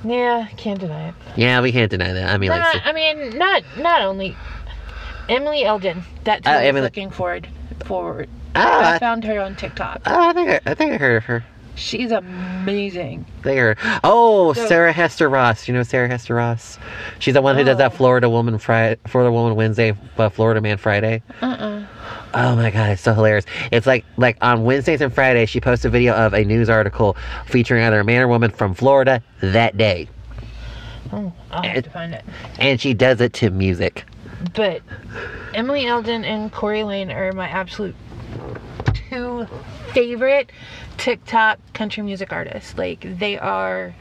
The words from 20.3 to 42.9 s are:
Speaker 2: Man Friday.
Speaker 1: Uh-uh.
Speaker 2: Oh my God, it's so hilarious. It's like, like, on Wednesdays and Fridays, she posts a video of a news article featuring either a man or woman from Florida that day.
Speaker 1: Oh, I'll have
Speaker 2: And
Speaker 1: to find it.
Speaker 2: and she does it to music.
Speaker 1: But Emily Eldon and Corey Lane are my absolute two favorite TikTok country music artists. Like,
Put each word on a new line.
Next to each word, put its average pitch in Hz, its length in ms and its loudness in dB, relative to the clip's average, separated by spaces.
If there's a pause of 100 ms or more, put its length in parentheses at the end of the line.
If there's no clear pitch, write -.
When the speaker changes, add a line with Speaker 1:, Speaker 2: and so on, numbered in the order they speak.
Speaker 2:
Man 107 160 0
Friday. 113 440 0 (200)
Speaker 1:
Uh-uh. 214 420 -6 (500)
Speaker 2:
Oh 123 220 2
my 117 160 2
God, 104 200 2
it's 98 100 -2
so 113 120 2
hilarious. 107 300 4 (300)
It's 117 120 4
like, 127 200 4 (100)
like, 120 260 2
on 117 220 4
Wednesdays 135 380 2
and 135 120 0
Fridays, 127 360 4
she 123 100 -2
posts 123 240 0
a 123 60 2
video 120 240 4
of 107 200 4
a 104 120 2
news 110 240 2
article 104 480 2 (280)
featuring 120 380 2
either 110 160 4
a 101 60 2
man 120 160 4
or 123 80 4
woman 117 220 2
from 98 220 -2
Florida 131 480 4 (200)
that 104 340 2
day. 95 320 2 (1040)
Speaker 1:
Oh, 202 220 -8 (180)
I'll 170 120 -8
have - 120 -4
Speaker 2:
And 127 80 -2
Speaker 1:
to 147 60 -14
find 165 240 -12
it. - 100 -14 (340)
Speaker 2:
and 127 220 2
she 135 140 0
does 123 260 4
it 120 140 2
to 110 160 0
music. 95 560 -2 (480)
Speaker 1:
But - 280 -2 (720)
Emily 254 340 -2
Eldon 233 360 -2
and 214 300 -6
Corey 214 320 -4
Lane 196 260 -6
are 190 220 -6
my 185 160 -8
absolute 185 460 -8 (1120)
two 247 360 -6 (480)
favorite 247 580 0 (460)
TikTok 220 600 0 (140)
country 214 300 -6
music 196 300 -8
artists. - 440 -10
Like, 180 280 -6 (120)